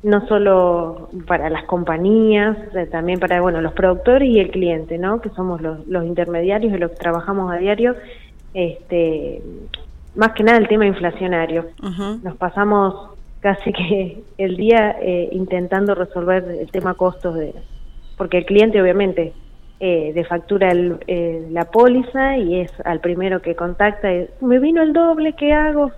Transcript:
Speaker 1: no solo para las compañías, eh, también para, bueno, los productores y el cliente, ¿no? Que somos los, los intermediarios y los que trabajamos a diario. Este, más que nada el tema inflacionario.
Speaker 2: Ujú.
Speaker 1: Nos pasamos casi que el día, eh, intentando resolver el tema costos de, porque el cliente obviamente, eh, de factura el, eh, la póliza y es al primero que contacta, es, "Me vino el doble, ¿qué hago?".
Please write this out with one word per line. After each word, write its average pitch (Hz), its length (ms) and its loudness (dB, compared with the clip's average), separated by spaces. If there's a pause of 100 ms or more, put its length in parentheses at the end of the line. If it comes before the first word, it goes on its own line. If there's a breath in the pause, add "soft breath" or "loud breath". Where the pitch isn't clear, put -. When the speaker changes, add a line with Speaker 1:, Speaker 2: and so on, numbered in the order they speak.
Speaker 1:
no 208 260 4
solo 180 800 2 (160)
para 160 240 0
las 160 140 -4
compañías, 208 920 2 (180)
eh, 175 160 -2
también 175 300 -2
para, 180 220 0
bueno, 170 180 0
los 160 140 -4
productores 240 560 4
y 220 100 6
el 185 100 0
cliente, 170 460 -2
¿no? 196 240 -2
Que 220 100 -10
somos 180 300 -4
los, 160 280 -8
los 170 180 -2
intermediarios 175 680 0
y 180 40 -2
los 170 140 -2
que - 40 -16
trabajamos 180 560 -2
a 170 60 -4
diario. 214 380 0 (580 loud breath)
Este, 165 880 -2 (720)
más 220 180 2
que 220 100 -2
nada 233 160 6
el 208 100 4
tema 214 180 4
inflacionario. 170 800 -2 (160)
Speaker 2:
Ujú. 202 400 -6
Speaker 1:
Nos 180 140 -10
pasamos 196 760 0 (300)
casi 196 320 -2
que 180 500 -4 (160)
el 185 180 -2
día, 214 460 4
eh, 180 300 -2
intentando 185 600 -2
resolver 180 500 -2 (160)
el 160 100 -8
tema 185 240 -4
costos 180 420 -2
de, 156 180 -6 (640)
porque 180 220 -2
el 175 80 -2
cliente 208 340 4
obviamente, 180 520 2 (480)
eh, 165 320 0
de 165 120 -2
factura 185 480 0
el, 175 240 0 (100)
eh, 165 460 -4
la 170 140 -2
póliza 254 680 4
y 185 260 0
es 170 80 -6 (140)
al 165 160 -2
primero 180 400 -2
que 170 140 -4
contacta, 190 580 0
es, 180 160 -2 (120)
"Me 254 180 4
vino 320 240 4
el 311 100 2
doble, 320 460 2
¿qué 294 140 2
hago?". 302 460 2